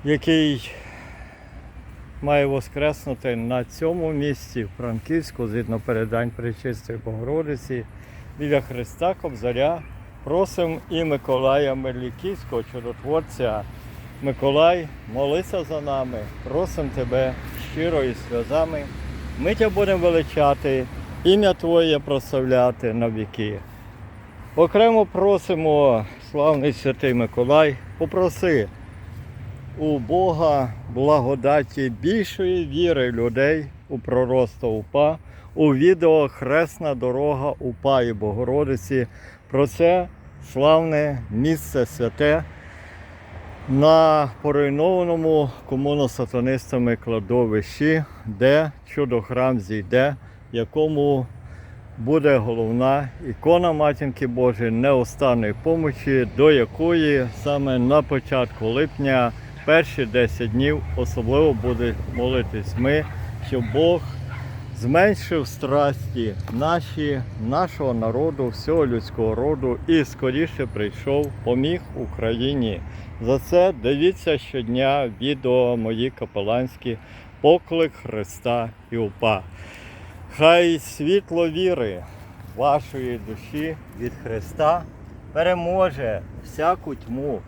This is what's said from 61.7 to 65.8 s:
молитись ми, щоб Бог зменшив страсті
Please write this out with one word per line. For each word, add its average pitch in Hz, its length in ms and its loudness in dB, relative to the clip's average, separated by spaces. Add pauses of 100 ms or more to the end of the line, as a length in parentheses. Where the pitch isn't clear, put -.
молитись 120 640 -2
ми, 147 260 2 (440)
щоб 123 240 -2
Бог 165 280 4 (760)
зменшив 165 720 2
страсті 131 880 -2 (180)